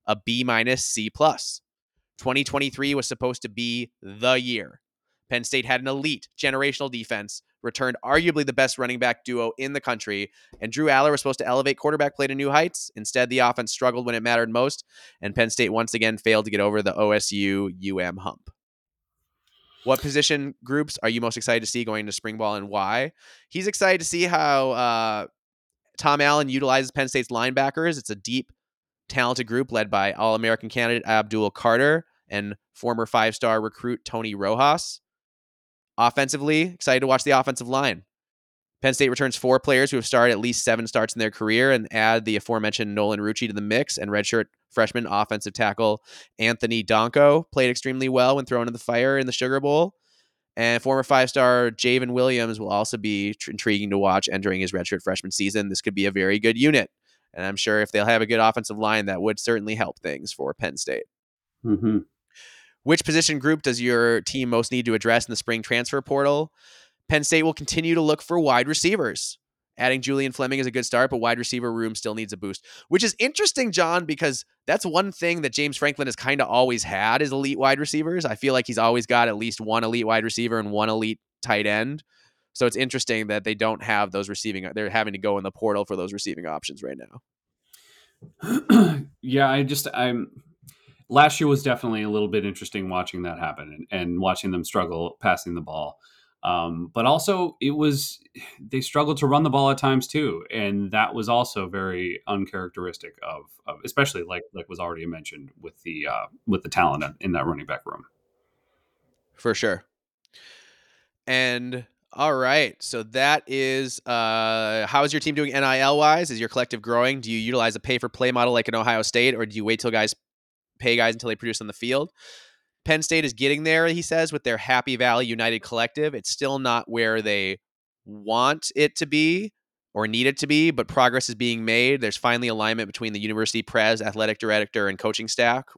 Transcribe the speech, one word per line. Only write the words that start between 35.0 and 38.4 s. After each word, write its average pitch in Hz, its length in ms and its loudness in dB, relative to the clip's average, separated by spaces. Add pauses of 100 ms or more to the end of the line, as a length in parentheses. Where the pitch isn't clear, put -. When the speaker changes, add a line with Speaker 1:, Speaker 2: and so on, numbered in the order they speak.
Speaker 1:
Offensively, 139 640 2
excited 143 380 0
to 135 60 -2
watch 131 180 2
the 143 60 2
offensive 127 380 2
line. 127 360 -2 (800)